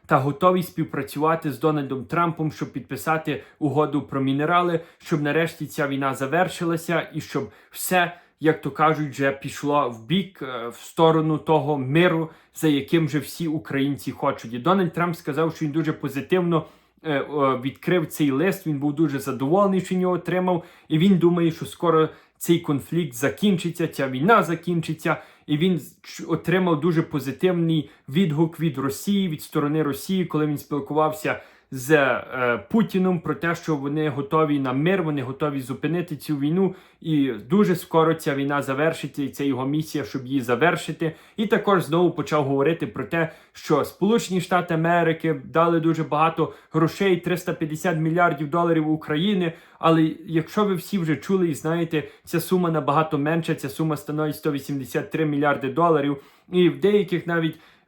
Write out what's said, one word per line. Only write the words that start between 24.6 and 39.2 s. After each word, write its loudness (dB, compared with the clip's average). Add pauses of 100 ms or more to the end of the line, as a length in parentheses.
і 0
він 2 (200)
ч-, -16
отримав 2
дуже 2
позитивний 0 (200)
відгук 0
від -2
Росії, -2
від -8
сторони -2
Росії, -2
коли -2
він -2
спілкувався -2 (340)
з, -4
е, 2
Путіном 2
про -4
те, -2
що -4
вони -2
готові 2
на -2
мир, 2
вони -2
готові -4
зупинити -4
цю -4
війну, 0 (260)
і 2 (180)
дуже 6
скоро 2
ця -4
війна -2
завершиться, -2